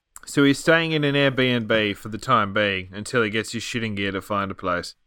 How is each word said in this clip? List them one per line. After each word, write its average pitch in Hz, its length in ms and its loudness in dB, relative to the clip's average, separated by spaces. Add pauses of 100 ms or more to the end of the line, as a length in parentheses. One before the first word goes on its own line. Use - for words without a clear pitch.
(260)
So 143 180 2
he's 139 160 4
staying 165 320 2
in 151 100 0
an 143 140 0
Airbnb 120 800 2
for - 120 -14
the 107 100 -8
time 107 360 0
being 98 380 0
until 104 320 -2
he 104 60 -2
gets 107 200 -4
his 113 140 -6
shit 117 180 -6
in 107 140 -4
gear 101 160 -2
to 95 100 -4
find 98 300 -4
a - 20 -10
place. 87 400 -4 (120)